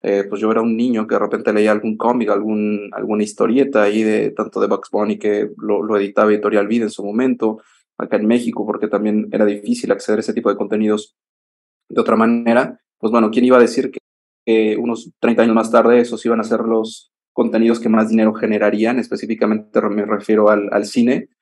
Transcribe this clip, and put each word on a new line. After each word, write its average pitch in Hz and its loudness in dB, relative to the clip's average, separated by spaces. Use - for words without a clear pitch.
eh, 98 0
pues 107 -8
yo 110 0
era 113 2
un 113 0
niño 117 -2
que 120 -4
de 104 0
repente 104 -2
leía 107 2
algún 107 -2
cómic, 117 0
algún, 104 -2
alguna 107 -2
historieta 107 0
ahí 104 2
de, 107 0
tanto - -6
de 104 2
Bugs 101 -4
Bunny 104 -2
que 104 -2
lo, 104 -2
lo 107 -2
editaba 101 2
Editorial 104 0
Vida 113 0
en 107 -4
su 101 -10
momento, 113 -2
acá - -4
en 104 -2
México, 117 0
porque 107 -4
también 107 -2
era 107 0
difícil - -2
acceder - -2
a 110 -4
ese 110 -6
tipo 110 -2
de 101 0
contenidos 107 -2
de - -2
otra 113 2
manera. 117 2
Pues 110 -2
bueno, 113 2
¿quién 123 2
iba 127 6
a 123 8
decir 120 2
que, - -12
que 110 2
unos 117 -6
treinta 117 2
años 113 2
más 113 0
tarde 117 6
esos 117 -2
iban 113 0
a 110 -4
ser 113 -2
los 113 -4
contenidos 113 2
que 120 -4
más 110 2
dinero 110 4
generarían? 107 0
Específicamente 107 -2
re-, 107 -2
me 104 -2
refiero 107 2
al, 104 2
al 113 0
cine 123 0